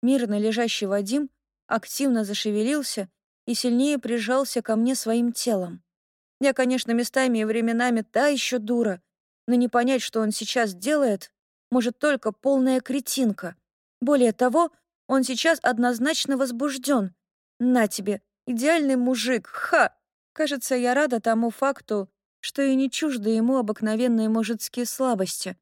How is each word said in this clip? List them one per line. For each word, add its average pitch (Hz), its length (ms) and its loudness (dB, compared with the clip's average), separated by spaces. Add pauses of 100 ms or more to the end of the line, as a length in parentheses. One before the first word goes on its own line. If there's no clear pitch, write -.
Мирно 240 360 2
лежащий 220 480 -2
Вадим 202 440 -2 (360)
активно 233 580 -2
зашевелился 214 840 -4 (360)
и 240 80 -2
сильнее 254 440 0
прижался 240 640 -2
ко 220 140 -2
мне 240 180 2
своим 240 380 -2
телом. 185 500 -4 (580)
Я, 269 140 2
конечно, 254 380 0
местами 240 480 2
и 214 40 0
временами 226 560 0
та 247 280 2
еще 254 300 -2
дура, 220 440 0 (440)
но 240 100 2
не 240 120 4
понять, 247 320 2
что - 200 -4
он 214 100 0
сейчас 214 440 -2
делает, 226 580 0 (380)
может 240 280 0
только 277 340 0
полная 262 480 2
кретинка. 240 760 -4 (440)
Более 247 320 4
того, 262 400 2 (340)
он 262 160 2
сейчас 262 400 0
однозначно 247 760 0
возбужден. 254 760 -2 (440)
На 240 300 2
тебе, 202 340 -4 (240)
идеальный 269 500 2
мужик, 247 520 0
ха! - 460 0 (380)
Кажется, 277 440 -2
я 247 180 0
рада 262 260 0
тому 226 300 0
факту, 220 580 -4 (320)
что - 220 -4
и 269 120 2
не 269 160 2
чужды 247 400 -2
ему 233 280 2
обыкновенные 220 680 0
мужицкие 226 580 -2
слабости. 190 760 -4